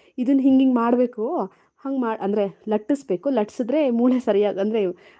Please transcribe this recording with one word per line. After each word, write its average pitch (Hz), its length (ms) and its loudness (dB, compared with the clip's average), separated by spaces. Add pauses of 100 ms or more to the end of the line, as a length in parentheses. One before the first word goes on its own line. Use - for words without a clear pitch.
(180)
ಇದನ್ನ 262 220 2
ಹಿಂಗ್ 262 200 4
ಹಿಂಗ್ 262 160 4
ಮಾಡ್ಬೇಕು, 240 680 0 (320)
ಹಂಗ್ 269 240 -6
ಮಾಡ್-, 226 220 -4
ಅಂದ್ರೆ 202 460 -2
ಲಟ್ಟಿಸ್ಬೇಕು, 196 600 -2
ಲಟ್ಸಿದ್ರೆ 254 600 -2
ಮೂಳೆ 240 300 2
ಸರಿಯಾಗ್-, 202 400 0
ಅಂದ್ರೆ 214 260 -2 (340)